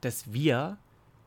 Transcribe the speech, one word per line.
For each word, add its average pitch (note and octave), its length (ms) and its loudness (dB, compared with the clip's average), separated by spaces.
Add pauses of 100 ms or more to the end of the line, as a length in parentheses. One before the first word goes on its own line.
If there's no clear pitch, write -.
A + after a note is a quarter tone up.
dass - 320 -4
wir, D3 420 2 (500)